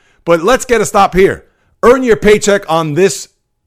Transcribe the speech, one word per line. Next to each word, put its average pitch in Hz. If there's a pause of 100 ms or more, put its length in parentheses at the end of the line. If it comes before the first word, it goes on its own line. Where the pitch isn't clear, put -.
(240)
but 170
let's 240
get 233
a 196
stop 196
here. 175 (380)
Earn 262
your 233
paycheck 202
on 160
this 180 (380)